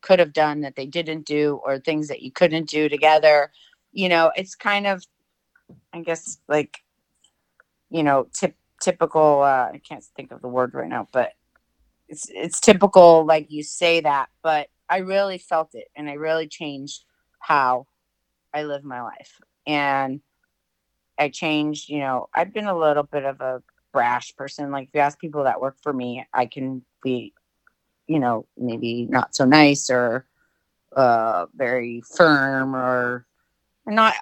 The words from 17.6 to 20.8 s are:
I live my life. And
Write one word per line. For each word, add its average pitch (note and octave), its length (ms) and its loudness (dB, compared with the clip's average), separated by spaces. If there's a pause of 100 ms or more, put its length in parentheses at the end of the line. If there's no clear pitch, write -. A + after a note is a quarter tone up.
I D3+ 100 -6
live C#3+ 220 -8
my B2 160 -12
life. - 400 -16 (260)
And C#3 540 -2 (960)